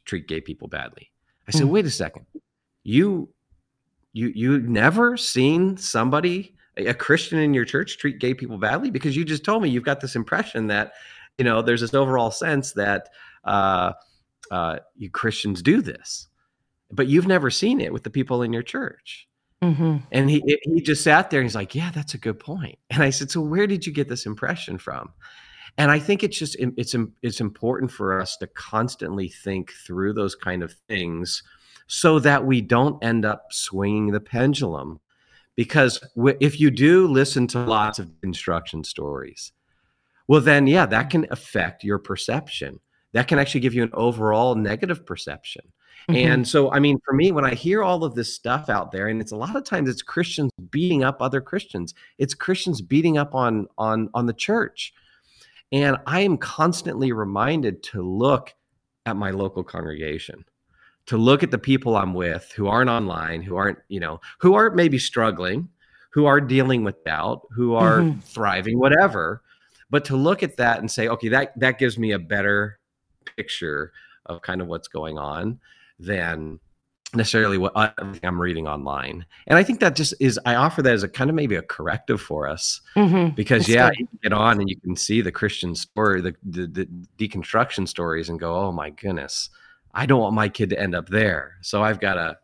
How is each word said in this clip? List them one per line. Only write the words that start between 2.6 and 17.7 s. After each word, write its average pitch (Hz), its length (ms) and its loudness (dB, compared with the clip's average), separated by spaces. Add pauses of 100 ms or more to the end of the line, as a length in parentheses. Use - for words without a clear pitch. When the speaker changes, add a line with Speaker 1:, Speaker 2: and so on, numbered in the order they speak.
Speaker 1:
you, 160 420 2 (840)
you, 117 200 -4
you 127 280 2
never 160 560 2
seen 170 580 2
somebody, 165 800 -2 (220)
a, 101 100 -4
a 123 60 0
Christian 160 460 0
in 147 140 4
your 120 120 2
church - 320 -4
treat 143 220 -4
gay 127 140 -2
people 120 240 -8
badly? 135 320 -2
Because 143 280 -2
you 165 80 -2
just 151 180 -4
told 220 180 0
me 165 80 2
you've 123 140 0
got 139 160 -2
this 131 160 -8
impression 113 520 -4
that, 104 260 -2 (440)
you 131 60 0
know, 113 180 4
there's 117 200 2
this 117 120 -4
overall 131 380 2
sense 143 420 -2
that, 101 360 -2 (340)
uh, 95 480 2 (600)
uh, 82 280 -4 (160)
you 95 140 -14
Christians 104 520 -4
do 185 200 4
this, - 460 -12 (640)
but 127 160 0
you've 175 200 4
never 165 220 4
seen 247 320 0